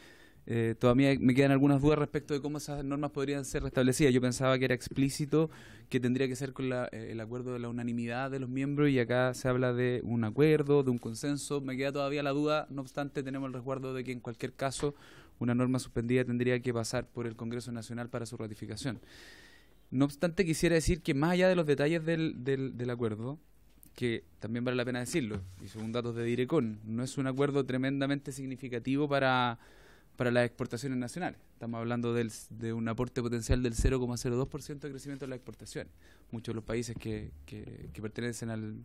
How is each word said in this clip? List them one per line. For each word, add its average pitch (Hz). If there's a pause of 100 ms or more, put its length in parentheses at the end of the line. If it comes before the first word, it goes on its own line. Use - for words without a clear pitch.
(480)
eh, 117
todavía 135
me 127
quedan 139
algunas 139
dudas 147
respecto 147
de 139
cómo 147
esas 143
normas 143
podrían 139
ser 139
restablecidas. 131
Yo 127
pensaba 131
que 131
era 127
explícito, 139 (380)
que 131
tendría 127
que 127
ser 131
con 131
la, 123
eh, 110
el 113
acuerdo 123
de 123
la 120
unanimidad 120
de 135
los 127
miembros, 143
y 135
acá 123
se 127
habla 127
de 123
un 117
acuerdo, 143
de 131
un 120
consenso. 143
Me 135
queda 135
todavía 143
la 139
duda, 151
no 135
obstante 143
tenemos 135
el 131
resguardo 131
de 131
que 127
en 123
cualquier 123
caso 139 (440)
una 120
norma 127
suspendida 123
tendría 120
que 123
pasar 117
por 120
el 113
Congreso 117
Nacional 117
para 117
su 117
ratificación. 110 (920)
No 135
obstante, 170
quisiera 165
decir 160
que 160
más 147
allá 180
de 185
los 170
detalles 147
del, 160
del, 135
del 123
acuerdo, 120 (560)
que 117 (160)
también 117
vale 127
la 123
pena 123
decirlo, 117 (220)
y 104
según 110
datos 117
de 117
Direcon, 120
no 113
es 131
un 135
acuerdo 139
tremendamente 139
significativo 131
para, 127 (560)
para 120
las 123
exportaciones 127
nacionales. 123 (100)
Estamos 117
hablando 117
del, 117 (200)
de 113
un 113
aporte 120
potencial 120
del 117
cero 127
coma 123
cero 120
dos 135
por 139
ciento 147
de 139
crecimiento 135
de 131
las 127
exportaciones. - (400)
Muchos 113
de -
los 110
países 117
que, 110 (140)
que, -
que -
pertenecen 113
al 110